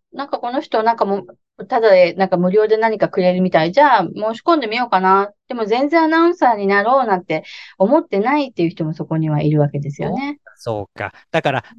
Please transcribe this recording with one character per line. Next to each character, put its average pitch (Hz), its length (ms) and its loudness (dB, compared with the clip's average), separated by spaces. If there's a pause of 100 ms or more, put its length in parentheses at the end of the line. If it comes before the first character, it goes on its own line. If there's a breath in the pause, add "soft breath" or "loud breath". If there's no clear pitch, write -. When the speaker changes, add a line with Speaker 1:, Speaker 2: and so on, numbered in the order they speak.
(180)
Speaker 1:
な 277 80 -10
ん 294 40 -18
か 247 100 -6
こ 240 120 -8
の 277 100 -4
人、 - 200 -4
な 226 120 0
ん - 20 -4
か 214 100 -2
も 196 120 -2
う、 - 200 -14 (300)
た 254 120 -2
だ 226 120 4
で、 240 240 4
な 190 100 0
ん 185 40 -6
か 185 80 0
無 180 120 0
料 214 180 2
で 220 100 2
何 220 200 0
か 180 100 0
く - 120 -4
れ 180 140 2
る 185 80 -2
み 185 100 0
た 160 140 2
い。 170 60 -2
じ 277 100 4
ゃ 262 180 6
あ、 185 40 0
申 214 320 -6
し 233 80 -16
込 339 120 2
ん 302 40 0
で 240 80 -4
み 214 100 -4
よ 220 100 -4
う - 20 -18
か 190 100 2
な。 196 320 2 (160)
で 262 60 -10
も 233 120 -4
全 247 240 0
然 320 140 2
ア 320 40 2
ナ 320 140 2
ウ 339 80 4
ン 349 60 -2
サ 254 180 2
ー - 20 0
に 202 100 -4
な 202 160 2
ろ 254 220 2
う - 20 -2
な 196 120 0
ん 180 80 -10
て 156 180 -4 (340 loud breath)
思 240 220 2
っ 320 40 0
て 202 160 -4
な 262 200 0
い 277 80 -4
っ 254 60 -18
て 180 100 -2
い 165 40 0
う - 20 -2
人 170 140 -8
も 156 100 -4
そ 160 120 -10
こ 160 120 -4
に 156 120 -2
は 151 140 0
い 151 80 0
る 151 80 2
わ 143 100 2
け 143 100 -6
で 143 120 -6
す - 100 -12
よ - 140 -6
ね。 285 240 -8 (160)
Speaker 2:
そ 107 340 -8
う - 80 -20
か、 101 140 -8
そ - 0 -
う - 0 -
か。 - 180 -20
だ 160 140 -2
か 147 80 0
ら、 131 140 -4 (140 loud breath)